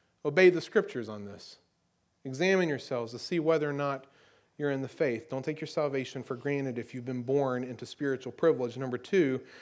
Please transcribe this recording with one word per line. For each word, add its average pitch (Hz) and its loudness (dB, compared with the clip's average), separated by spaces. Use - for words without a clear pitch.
obey 180 8
the 175 2
scriptures 123 -2
on 104 -10
this. 95 -16
Examine 175 2
yourselves 123 -4
to 120 -10
see 175 -2
whether 151 2
or 143 -2
not 139 -4
you're 147 -2
in 135 0
the 127 -4
faith. 120 -2
Don't 131 -6
take 156 -4
your 147 -6
salvation 135 -4
for 131 -6
granted 135 -4
if 113 -10
you've 123 -10
been 127 -6
born 131 0
into 123 -10
spiritual 135 -4
privilege. 127 2
Number 127 -4
two, 135 2